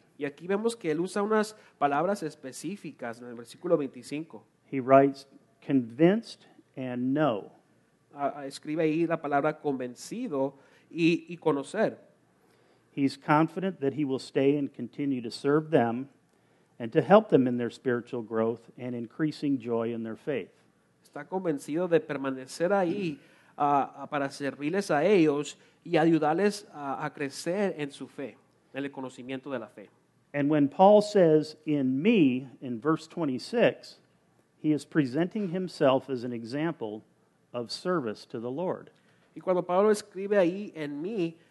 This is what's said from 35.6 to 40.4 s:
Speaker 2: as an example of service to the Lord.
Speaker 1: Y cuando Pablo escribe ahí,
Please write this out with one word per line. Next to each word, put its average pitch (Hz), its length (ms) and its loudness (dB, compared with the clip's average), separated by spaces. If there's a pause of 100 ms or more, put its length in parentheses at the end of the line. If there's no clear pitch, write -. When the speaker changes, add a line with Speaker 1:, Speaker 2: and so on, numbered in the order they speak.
Speaker 2:
as 120 140 -6
an 123 100 -6
example 117 680 -6 (520)
of 120 160 -8
service 143 560 -4
to 123 120 -10
the 117 120 -6
Lord. 139 400 -6 (440)
Speaker 1:
Y 160 60 -16
cuando 180 220 0
Pablo 185 280 2
escribe 202 460 -2
ahí, 190 380 2